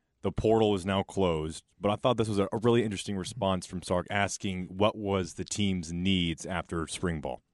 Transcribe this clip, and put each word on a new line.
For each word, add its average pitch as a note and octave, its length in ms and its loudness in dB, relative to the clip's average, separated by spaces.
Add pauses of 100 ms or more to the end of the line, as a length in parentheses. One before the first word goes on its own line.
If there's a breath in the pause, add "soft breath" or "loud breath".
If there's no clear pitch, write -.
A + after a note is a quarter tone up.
(220)
the G2 100 -2
portal A2 420 4
is F2 100 -2
now G2 180 2
closed, E2 640 -2 (160)
but G2+ 100 2
I G#2 60 2
thought B2 200 2
this A2 120 0
was G2+ 120 0
a, G2 120 2
a A#2 60 0
really A#2 260 4
interesting G2+ 320 -6
response F#2 480 -2
from F2+ 180 -10
Sark F2+ 280 0
asking G2 560 -2 (100)
what G#2 200 2
was G2 380 -2
the F#2 100 -8
team's F#2 480 -2
needs F2 520 0
after E2 420 -4
spring E2 340 -4
ball. C2 220 -8 (120)